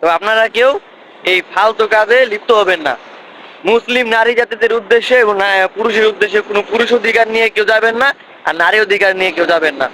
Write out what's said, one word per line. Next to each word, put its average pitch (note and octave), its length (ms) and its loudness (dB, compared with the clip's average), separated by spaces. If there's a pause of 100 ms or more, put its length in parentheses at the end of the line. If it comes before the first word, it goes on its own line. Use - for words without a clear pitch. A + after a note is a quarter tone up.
তো D#3+ 80 0
আপনারা G#3 400 2
কেউ A#3+ 220 2 (540)
এই F3+ 140 0 (160)
ফালতু G#3+ 320 0
কাজে G#3+ 400 2
লিপ্ত G#3 260 -6
হবেন F#3 280 2
না। C#3+ 140 -4 (680)
মুসলিম A#3+ 440 0
নারী A3+ 260 2
জাতিদের A3+ 380 -2
উদ্দেশ্যে A#3 460 0
এবং G#3+ 180 2
না-, F#3+ 380 0
পুরুষের A3 320 0
উদ্দেশ্যে G#3 340 -2
কোনো G#3 220 -4
পুরুষ G#3+ 300 -2
অধিকার A3+ 360 0
নিয়ে A3+ 200 0
কেউ G#3 160 -2
যাবেন A3 320 0
না, B3+ 120 0 (360)
আর D#3+ 100 -4
নারী F3 260 0
অধিকার G3 360 0
নিয়ে F#3 140 -2
কেউ E3+ 160 -2
যাবেন D#3 280 0
না। C3+ 200 -4